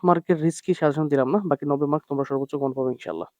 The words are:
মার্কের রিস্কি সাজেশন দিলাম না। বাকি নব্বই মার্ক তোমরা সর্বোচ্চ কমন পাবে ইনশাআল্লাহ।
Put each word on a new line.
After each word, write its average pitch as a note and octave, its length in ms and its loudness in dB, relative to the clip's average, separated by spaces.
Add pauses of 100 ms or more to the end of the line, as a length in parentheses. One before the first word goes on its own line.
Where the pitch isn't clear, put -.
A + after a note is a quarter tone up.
মার্কের F3 360 2
রিস্কি E3 340 0
সাজেশন D3+ 340 0
দিলাম C3+ 220 2
না। G3 140 4
বাকি D3+ 220 0
নব্বই C#3+ 200 0
মার্ক D3+ 220 -2
তোমরা C#3 160 -2
সর্বোচ্চ C3+ 300 -4
কমন C#3 180 -2
পাবে C3 200 -2
ইনশাআল্লাহ। E2+ 360 -8 (100)